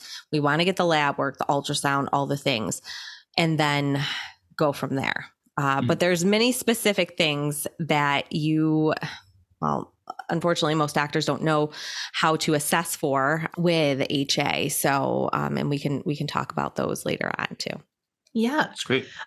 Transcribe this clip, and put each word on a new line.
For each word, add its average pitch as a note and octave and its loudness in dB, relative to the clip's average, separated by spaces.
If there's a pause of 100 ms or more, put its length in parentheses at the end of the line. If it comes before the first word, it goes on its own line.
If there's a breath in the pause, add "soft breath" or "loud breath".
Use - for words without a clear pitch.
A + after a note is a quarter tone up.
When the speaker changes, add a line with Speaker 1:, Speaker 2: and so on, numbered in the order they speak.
(320 loud breath)
Speaker 1:
We D#3 0
wanna D3 2
get F#3 0
the F3+ 2
lab D3 4
work, C#3 -2
the - -4
ultrasound, C#3 0
all C#3 2
the C#3+ -2
things, B2 -2 (560 loud breath)
and D#3+ 2
then C#3+ 2 (540 loud breath)
go D3 2
from C3+ -4
there. - -4 (300)
Uh, C#3 0
Speaker 2:
Mm-hmm. B2+ 0
Speaker 1:
but E3 2
there's F3 2
many A3 4
specific G#3 0
things D3 0 (100)
that C#3+ 2
you, D#3 2 (640 loud breath)
well, C#2+ -2 (360)
unfortunately, E3 0
most D3+ 0
doctors D3 0
don't D3 -2
know D3+ 2 (400 loud breath)
how D#3+ 2
to D#3 2
assess E3+ 0
for C#3+ 0
with D#3+ 2
H C#3 0
A. A#2 0
So, C3+ 2
um, C#3+ 0
and C#3+ 0
we C#3+ 0
can, C#3+ -2
we D3 0
can D3 -4
talk C#3+ -2
about - -4
those - -2
later G1+ -2
on - -8
too. - -8 (540)
Speaker 3:
Yeah. A#3+ 0
Speaker 2:
That's - -8
great. B2+ 0 (220 loud breath)